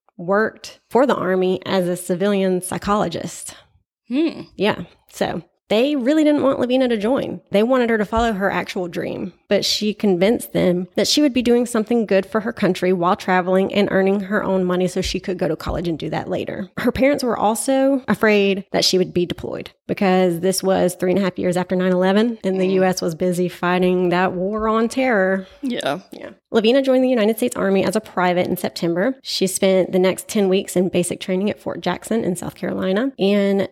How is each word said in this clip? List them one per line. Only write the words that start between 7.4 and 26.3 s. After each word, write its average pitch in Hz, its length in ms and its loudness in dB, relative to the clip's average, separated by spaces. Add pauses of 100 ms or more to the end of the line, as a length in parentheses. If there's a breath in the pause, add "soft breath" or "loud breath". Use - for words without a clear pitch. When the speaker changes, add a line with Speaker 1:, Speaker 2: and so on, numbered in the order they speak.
Speaker 1:
They 202 100 4
wanted 240 280 2
her 226 80 2
to 208 60 0
follow 226 280 0
her 190 180 -2
actual 180 380 -4
dream, 175 440 -6 (160)
but 202 160 2
she 208 300 -2
convinced 196 580 2
them 180 440 2
that 208 100 2
she - 160 2
would 285 100 4
be 247 100 0
doing 240 220 4
something 226 420 0
good 190 200 2
for 220 140 -2
her 226 120 -8
country 185 400 0
while 180 220 2
traveling 185 580 0
and - 200 2
earning 190 260 2
her 196 240 -2
own 190 220 0
money 180 240 0
so 190 120 -2
she 185 200 -4
could 185 180 -6
go 175 80 -2
to 156 80 0
college 156 320 -6
and 160 100 -2
do 156 140 -8
that - 180 -6
later. - 480 -6
Her 240 140 -2
parents 269 320 0
were 233 140 -2
also 269 720 0
afraid 202 640 2
that 170 120 0
she 185 140 2
would 175 160 0
be 180 120 0
deployed - 440 -10 (160)
because 185 540 2
this 185 200 0
was 180 360 0
three 180 160 0
and 190 80 2
a - 20 0
half 180 160 -2
years 185 180 0
after 180 200 -2
nine 185 160 2
eleven, 196 500 2
and 190 180 -2
the 185 60 2
Speaker 2:
Mm. 190 60 0
Speaker 1:
U 185 120 2
S 185 160 0
was 175 140 -4
busy 180 340 0
fighting 180 600 0
that 180 240 2
war 208 360 -4
on 226 200 2
terror. 190 580 0 (160)
Speaker 2:
Yeah. 226 380 -4 (100)
Speaker 1:
Yeah. - 200 -16 (200)